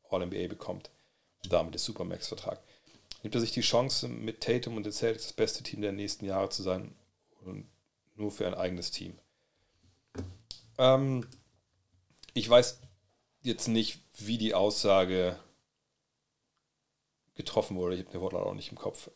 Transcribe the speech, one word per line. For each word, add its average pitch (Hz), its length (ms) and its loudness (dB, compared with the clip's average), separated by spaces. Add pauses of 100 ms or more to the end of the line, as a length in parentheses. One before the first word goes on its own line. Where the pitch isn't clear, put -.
All-N-B-A 90 380 -2
bekommt? - 420 -10 (600)
Damit 82 260 2
ist - 100 -4
Supermax-Vertrag. - 760 -8 (640)
Nimmt 104 100 -6
er 120 80 2
sich 113 100 -2
die 120 100 -2
Chance, 123 480 2
mit 113 320 -8
Tatum 120 360 0
und 104 60 -4
den 104 80 -6
Celtics 113 340 -2
das - 80 -10
beste - 300 -2
Team - 180 -8
der 104 100 -2
nächsten 101 340 -6
Jahre 95 240 0
zu - 140 -6
sein 92 300 -4 (520)
und 95 220 -12 (480)
nur 104 160 -4
für 101 160 -4
ein 90 80 -4
eigenes 90 360 -4
Team? - 260 -10 (1600)
Ähm, 131 480 4 (1080)
ich 113 160 0
weiß 123 320 8 (600)
jetzt 117 260 -2
nicht, 113 340 2 (160)
wie 107 200 -2
die 110 160 0
Aussage 92 840 4 (2000)
getroffen - 420 -2
wurde. 90 180 -2
Ich 92 80 -6
hab - 80 -20
den 90 100 -8
Wortlaut 95 260 -2
auch 95 60 -4
nicht 101 180 -10
im - 60 -14
Kopf. - 380 -10